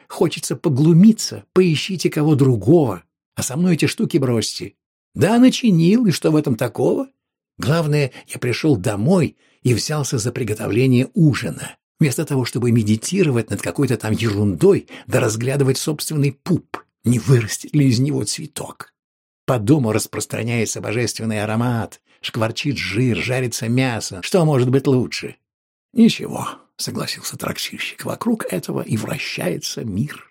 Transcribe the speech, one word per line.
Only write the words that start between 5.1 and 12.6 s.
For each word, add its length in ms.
"Да, 240
начинил, 640
и 60
что 180
в 60
этом 220
такого? 500
Главное, 540
я 100
пришел 400
домой 580
и 100
взялся 460
за 120
приготовление 840
ужина, 600
вместо 240
того, 220
чтобы 260